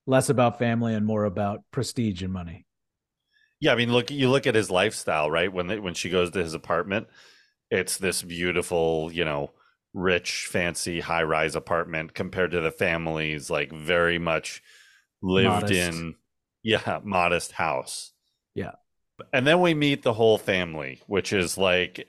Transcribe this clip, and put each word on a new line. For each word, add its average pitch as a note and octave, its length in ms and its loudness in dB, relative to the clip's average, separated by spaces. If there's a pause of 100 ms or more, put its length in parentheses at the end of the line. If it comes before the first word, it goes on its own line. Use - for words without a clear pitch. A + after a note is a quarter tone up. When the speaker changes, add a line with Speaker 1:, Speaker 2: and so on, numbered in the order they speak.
Speaker 1:
less C3 240 4
about A#2+ 280 4
family A#2 360 0
and G#2+ 120 0
more G#2+ 200 0
about G2+ 440 -4
prestige G#2+ 540 -4
and F#2 80 -6
money. F2 340 -10 (960)
Speaker 2:
Yeah, D3 120 4
I A#2 40 6
mean, A#2+ 160 2
look, A#2+ 180 2
you C#3 180 2
look C3+ 200 4
at A2+ 80 4
his G2+ 160 4
lifestyle, F2+ 580 2
right? E2+ 220 0
When F2+ 160 -4
they, G#2+ 100 -4
when F2+ 160 -6
she - 160 -6
goes F2+ 220 2
to F#2+ 100 -2
his D#2+ 120 -4
apartment, F2+ 520 -2 (640)
it's F#2 260 0
this F#2 260 -2
beautiful, E2+ 880 -2
you E2+ 120 0
know, D2 280 -4 (420)
rich, F2+ 560 -2
fancy, F2 500 -2
high-rise D#2+ 540 0
apartment E2 580 -4
compared F#2 380 -2
to E2+ 100 0
the D#2+ 120 -2
family's, D#2+ 800 -4
like, D2 220 -2
very E2+ 460 2
much E2 440 -4 (600)
lived F#2+ 260 4
Speaker 1:
Modest. G2+ 240 0 (260)
Speaker 2:
in, E2 160 -10 (480)
yeah, G#2 420 -2
modest F2 480 0
house. - 600 -4 (420)
Speaker 1:
Yeah. - 180 -8 (600)
Speaker 2:
And C3 140 2
then E3+ 140 6
we F3 140 4
meet C#3+ 280 0
the B2 100 2
whole A2 260 6
family, D#2+ 680 -2
which G2 260 -2
is, F2+ 240 0
like, F2+ 520 2